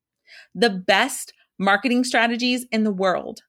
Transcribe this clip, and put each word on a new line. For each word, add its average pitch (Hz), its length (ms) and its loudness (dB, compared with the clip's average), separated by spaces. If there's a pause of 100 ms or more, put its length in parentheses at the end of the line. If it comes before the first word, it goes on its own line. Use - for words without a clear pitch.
(540)
The 214 160 2
best 196 600 -2 (260)
marketing 208 440 2
strategies 247 720 0
in 220 100 2
the 214 100 0
world 185 560 -2